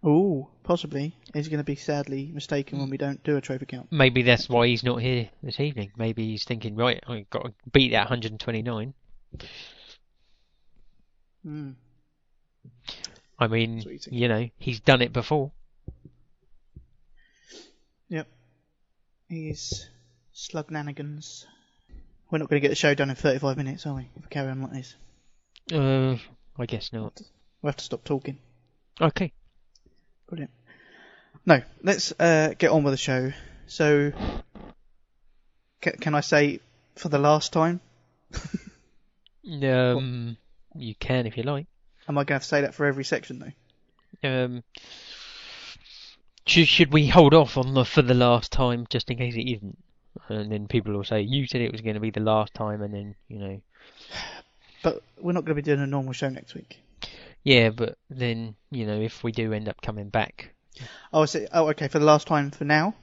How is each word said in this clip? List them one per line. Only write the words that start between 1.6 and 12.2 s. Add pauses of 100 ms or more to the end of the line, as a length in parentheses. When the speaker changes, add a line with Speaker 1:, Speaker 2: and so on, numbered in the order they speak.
Speaker 1:
be
sadly
mistaken
when
Speaker 2:
Mm.
Speaker 1:
we
don't
do
a
trophy
count.
Speaker 2:
Maybe
that's
why
he's
not
here (100)
this
evening.
Maybe
he's
thinking,
"Right,
I've
got
to (180)
beat
that
hundred
and
twenty-nine." (2500)
Speaker 1:
Hmm. (1700)